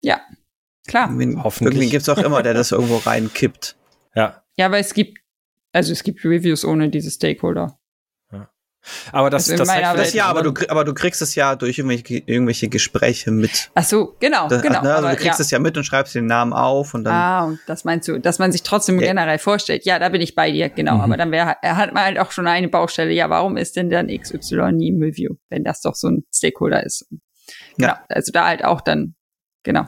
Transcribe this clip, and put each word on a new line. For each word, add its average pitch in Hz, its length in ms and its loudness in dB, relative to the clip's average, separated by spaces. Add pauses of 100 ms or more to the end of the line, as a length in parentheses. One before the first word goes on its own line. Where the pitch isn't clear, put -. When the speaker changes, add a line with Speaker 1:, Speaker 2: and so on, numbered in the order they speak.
Speaker 1:
Ja, - 180 0 (640)
klar. 226 220 0
Speaker 2:
Irgendwie, 123 340 -2
Speaker 3:
Hoffentlich. 117 320 0
Speaker 2:
irgendwie 135 160 2
gibt's 147 160 0
doch 147 100 2
immer, 147 260 2
der 117 120 2
das 120 160 0
Speaker 3:
<laughs> - 0 -
Speaker 2:
irgendwo 117 260 2
reinkippt. 113 760 -2 (400)
Speaker 3:
Ja. - 280 0 (140)
Speaker 1:
Ja, 185 100 2
aber 202 120 2
es 202 140 -4
gibt, - 260 0 (540)
also 165 180 2
es - 120 -6
gibt - 220 -6
Reviews 170 400 2
ohne 156 240 2
diese 151 220 -4
Stakeholder. 165 680 -4 (520)
Speaker 3:
Ja. 101 180 -16 (640)
Aber 139 180 2
das, 143 140 0
Speaker 1:
Also - 100 0
in 170 60 0
Speaker 3:
das 175 80 4
Speaker 1:
meiner 175 220 2
Speaker 3:
hat - 80 2
Speaker 1:
Welt - 100 2
Speaker 3:
vielleicht - 80 -2
Speaker 2:
Ja, 208 100 2
aber 165 140 2
Speaker 3:
anderen 160 160 0
Speaker 2:
du - 100 -4
kri-, - 40 -10
aber 156 140 2
du 143 120 -2
kriegst - 260 -2
es 151 140 -4
ja 139 200 2
durch 123 220 -4
irgendwelche, 120 480 -4
irgendwelche 120 420 0
Gespräche - 640 0
mit. 110 460 0
Speaker 1:
Ach 175 80 2
so, 208 360 0
genau, 240 280 2
Speaker 2:
Das, 151 160 2
Speaker 1:
genau, 269 180 2
Speaker 2:
ne, 139 140 2
also 151 100 2
Speaker 1:
aber 135 100 2
Speaker 2:
du - 60 -6
kriegst 165 180 2
Speaker 1:
ja. 156 60 0
Speaker 2:
es - 60 -2
ja 131 80 2
mit 156 180 0
und 143 60 -4
schreibst 135 320 -2
den 120 100 -2
Namen 117 280 2
auf 135 420 0
und 113 80 -4
dann 123 100 0
Speaker 1:
Ah, 175 320 2
und 156 220 -6
das 160 180 -8
meinst 170 220 -2
du, 160 120 -4
dass 170 200 0
man 185 120 2
sich 175 120 -2
trotzdem 190 360 0
Speaker 2:
Ja. - 80 2
Speaker 1:
generell 165 300 0
vorstellt. - 480 -2
Ja, 180 140 2
da 175 100 0
bin 180 120 0
ich 165 120 -4
bei 160 180 2
dir, 151 180 0
genau. 151 260 0
Speaker 3:
Mhm. 104 60 4
Speaker 1:
Aber - 160 2
dann 170 140 -2
wär, 165 300 0
hat 180 320 0
man 196 100 2
halt 190 160 0
auch 185 120 0
schon 175 160 -2
eine 175 220 2
Baustelle. 170 440 0
Ja, 165 160 2
warum 170 260 2
ist - 200 -4
denn 180 160 -2
dann 175 180 0
X - 240 -8
Y - 420 0
nie 165 140 2
im 180 120 2
Review, 156 340 -2 (140)
wenn 147 140 -4
das - 180 -4
doch 151 140 -4
so - 140 -4
ein 151 240 0
Stakeholder - 500 0
ist? - 220 -8 (720)
Genau, - 160 2
Speaker 2:
Ja. - 160 -8
Speaker 1:
also - 220 -2
da 170 160 4
halt 170 180 0
auch 170 160 2
dann, 160 320 -2 (500)
genau. - 240 0